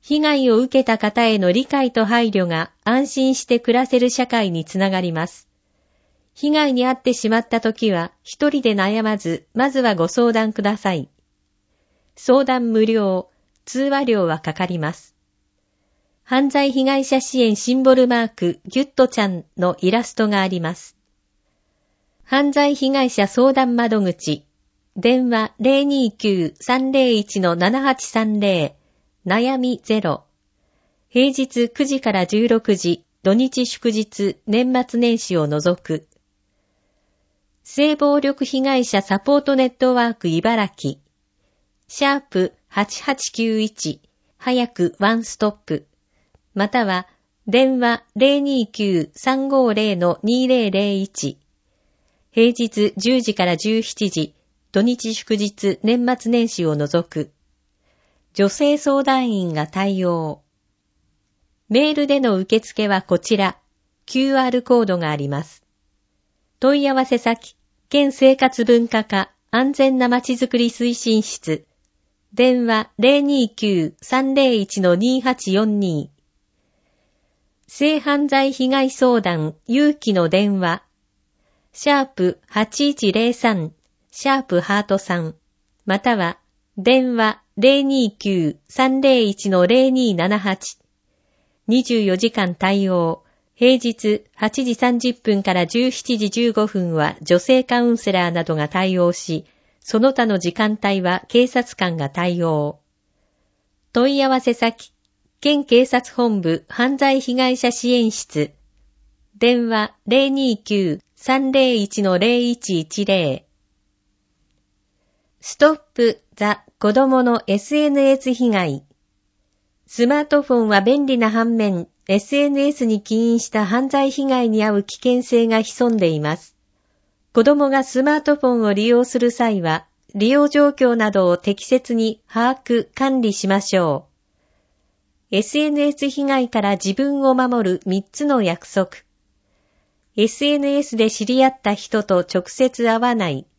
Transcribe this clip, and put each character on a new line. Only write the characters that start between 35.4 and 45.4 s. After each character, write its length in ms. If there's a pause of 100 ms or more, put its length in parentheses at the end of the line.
除 320
く。 280 (1600)
性 320
暴 240
力 240
被 180
害 240
者 180
サ 160
ポ 180
ー 40
ト 140
ネ 100
ッ 40
ト 240
ワ 140
ー 80
ク 120
茨 480
城。 240 (880)
シ 200
ャ 100
ー 40
プ 320 (140)
八 360
八 300
九 280
一。 400 (380)
早 280
く 300
ワ 160
ン 100
ス 140
ト 120